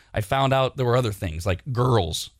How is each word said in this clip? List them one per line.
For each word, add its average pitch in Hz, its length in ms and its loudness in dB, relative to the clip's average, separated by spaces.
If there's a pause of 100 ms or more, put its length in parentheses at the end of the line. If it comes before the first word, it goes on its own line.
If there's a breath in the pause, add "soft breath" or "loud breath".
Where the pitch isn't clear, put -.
(120 soft breath)
I 107 80 -4
found 135 320 0
out 131 240 2
there 131 100 0
were 120 100 4
other 120 160 2
things 82 340 -6
like 98 260 -4
girls, 113 680 0